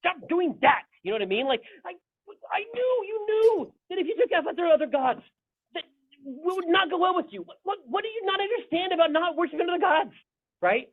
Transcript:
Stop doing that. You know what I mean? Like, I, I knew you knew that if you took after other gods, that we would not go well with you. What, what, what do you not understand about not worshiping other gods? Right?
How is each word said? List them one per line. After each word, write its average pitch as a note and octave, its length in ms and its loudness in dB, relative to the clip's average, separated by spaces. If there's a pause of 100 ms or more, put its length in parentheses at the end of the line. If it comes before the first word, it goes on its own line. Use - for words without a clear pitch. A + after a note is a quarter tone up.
Stop E4 280 -2
doing E4+ 340 0
that. B3+ 200 4 (200)
You F3+ 80 -6
know G#3+ 60 -2
what G#3+ 60 -2
I G3 40 -2
mean? G#3+ 200 0
Like, C4 160 0 (220)
I, F4+ 100 -12 (580)
I - 80 0
knew A#4+ 320 -2 (140)
you G#4 200 -6
knew A4 460 2 (180)
that F#4 80 -4
if F4+ 80 0
you G4+ 100 -4
took A#4+ 160 2
after E4+ 340 0
other D#4 200 4
gods, C4 360 -2 (520)
that E4 100 -10 (400)
we D4 300 -4
would F4+ 140 -6
not F4+ 220 4
go F4 80 -2
well F#4 160 2
with F4 160 -2
you. G3+ 120 -14
What, - 200 -18
what, G4+ 240 -6
what C4 160 -4
do A4 60 -6
you A4 160 -8
not F#4+ 160 -2
understand G4 520 -2
about E4 200 2
not D#4+ 240 0
worshiping E4 320 -2
other F4 120 -2
gods? D#4+ 320 2 (480)
Right? G#3+ 320 0